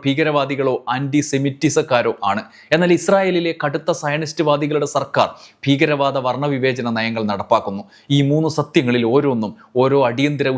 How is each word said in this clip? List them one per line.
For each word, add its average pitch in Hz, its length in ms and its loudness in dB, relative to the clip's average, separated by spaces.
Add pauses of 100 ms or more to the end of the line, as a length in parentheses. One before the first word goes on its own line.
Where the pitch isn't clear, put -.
ഭീകരവാദികളോ 139 720 0 (220)
ആന്റി 139 340 -2
സെമിറ്റിസക്കാരോ 139 800 0 (180)
ആണ്. 104 120 -4 (320)
എന്നാൽ 175 240 4
ഇസ്രായേലിലെ 185 560 2 (100)
കടുത്ത 151 260 -2 (120)
സയനിസ്റ്റ്വാദികളുടെ 151 920 0
സർക്കാർ 127 300 2 (380)
ഭീകരവാദ 139 520 2 (100)
വർണ്ണവിവേചന 127 640 -2 (100)
നയങ്ങൾ 113 320 -2
നടപ്പാക്കുന്നു. 101 520 -2 (320)
ഈ 143 140 4
മൂന്ന് 156 200 0 (100)
സത്യങ്ങളിൽ 123 520 0
ഓരോന്നും 143 180 2 (520)
ഓരോ 135 160 2 (100)
അടിയന്തര 135 400 -2 (100)